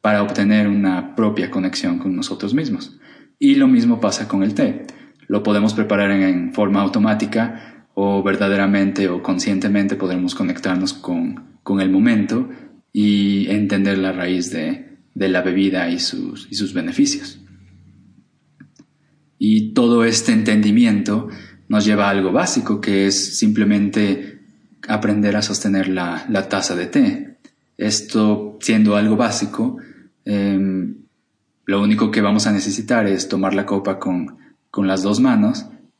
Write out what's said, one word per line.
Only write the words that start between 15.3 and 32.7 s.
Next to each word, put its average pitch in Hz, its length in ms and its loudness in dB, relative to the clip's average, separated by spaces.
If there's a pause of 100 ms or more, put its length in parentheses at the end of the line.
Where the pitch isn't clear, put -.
bebida 92 480 0
y 87 100 -4
sus, - 520 -8
y 147 60 -8
sus 95 180 -4
beneficios. - 640 -2 (2000)
Y 110 340 2
todo 120 320 4
este 113 280 0
entendimiento 107 960 2 (400)
nos 107 160 2
lleva 104 220 2
a 101 40 0
algo 95 220 0
básico, 113 480 0
que 98 260 0
es - 320 -2
simplemente 104 1000 0 (480)
aprender 104 480 0
a 104 60 0
sostener 95 460 -2
la, 87 400 -4
la 98 200 -2
taza 92 280 -4
de 87 100 -4
té. - 520 0 (380)
Esto, 107 840 -2
siendo 107 360 4
algo 107 200 2
básico, 120 600 -2 (460)
em, 98 720 -2 (720)
lo 98 160 0
único 107 280 2
que 110 100 0
vamos 104 260 2
a 110 60 2
necesitar 104 540 0